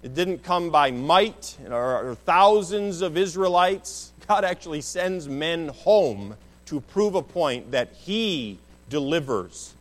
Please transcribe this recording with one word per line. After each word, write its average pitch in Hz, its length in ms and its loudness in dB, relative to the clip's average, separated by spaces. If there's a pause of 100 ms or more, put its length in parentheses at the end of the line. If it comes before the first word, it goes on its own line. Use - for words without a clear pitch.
It 127 140 -12
didn't 180 280 -2
come 175 260 -2
by 147 220 4
might 165 640 0 (120)
or, 123 400 -2
or 120 60 -8
thousands 196 840 4
of 170 160 -2
Israelites. 185 960 0 (160)
God 202 180 2
actually 170 360 -4
sends 180 460 -4
men 156 420 -4
home 123 640 2 (320)
to 151 120 -6
prove 196 360 0
a 180 60 0
point 135 500 -4
that 123 220 0
he 170 680 -4 (300)
delivers 135 920 -4